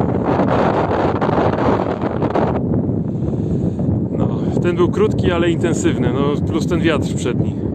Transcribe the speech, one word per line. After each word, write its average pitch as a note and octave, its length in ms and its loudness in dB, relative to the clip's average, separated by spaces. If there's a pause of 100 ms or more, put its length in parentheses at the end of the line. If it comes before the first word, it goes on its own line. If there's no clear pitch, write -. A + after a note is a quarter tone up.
(4000)
No, - 100 2 (340)
ten F3 140 0
był F3 120 4
krótki, F#3+ 440 2
ale E3+ 180 2
intensywny, D#3+ 600 0
no, C#3+ 340 0
plus D#3+ 200 0
ten E3+ 140 0
wiatr D#3 340 2
przedni. - 400 0 (200)